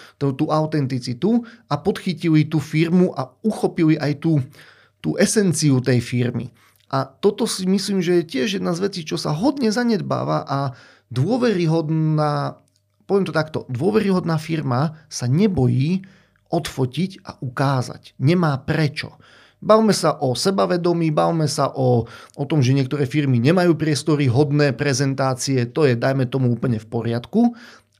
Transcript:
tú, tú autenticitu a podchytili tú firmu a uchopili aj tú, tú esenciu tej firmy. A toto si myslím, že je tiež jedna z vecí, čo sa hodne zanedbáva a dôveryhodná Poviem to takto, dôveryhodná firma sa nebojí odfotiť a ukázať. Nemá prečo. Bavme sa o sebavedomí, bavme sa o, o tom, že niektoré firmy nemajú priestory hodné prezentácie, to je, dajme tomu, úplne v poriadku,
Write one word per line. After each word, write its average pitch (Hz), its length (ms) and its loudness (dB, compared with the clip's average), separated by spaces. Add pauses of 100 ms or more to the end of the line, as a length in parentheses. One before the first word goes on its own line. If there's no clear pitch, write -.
(180)
tú, 139 160 -2
tú 151 160 -2
autenticitu 156 920 -2 (280)
a 147 80 -2
podchytili 156 720 0
tú 156 120 0
firmu 170 520 2
a 131 160 -6 (160)
uchopili 175 520 2
aj 139 240 -2
tú, 160 200 2 (600)
tú 156 160 -4
esenciu 160 640 2
tej 123 200 2
firmy. 120 480 -4 (400)
A 135 200 -4
toto 208 400 0
si 185 160 -6
myslím, 190 400 0
že 175 160 2
je 160 160 -10
tiež 202 240 -2
jedna 180 120 -2
z 185 160 -2
vecí, 185 120 -8
čo 160 200 -6
sa 156 120 -4
hodne 254 360 0
zanedbáva 156 760 -2
a 139 320 -4 (320)
dôveryhodná 156 1500 0 (420)
Poviem 196 240 0
to 160 80 -8
takto, 156 320 -4
dôveryhodná 175 720 0
firma 156 720 -4
sa - 160 -6
nebojí 147 760 2 (500)
odfotiť 160 720 -4
a - 60 -12 (100)
ukázať. 135 800 -4
Nemá 160 400 2
prečo. - 560 -4 (460)
Bavme 208 320 4
sa - 240 0
o 127 160 0
sebavedomí, 175 800 0
bavme 170 320 2
sa 143 240 -2
o, 123 320 2 (320)
o 151 80 -6
tom, 151 160 0
že 131 160 4
niektoré 139 320 0
firmy 135 320 2
nemajú 165 400 4
priestory 151 480 0
hodné 143 480 2
prezentácie, 135 960 0
to 156 160 2
je, 123 80 4
dajme 135 320 0
tomu, 127 240 0
úplne 113 320 -2
v - 80 -20
poriadku, 120 640 0 (440)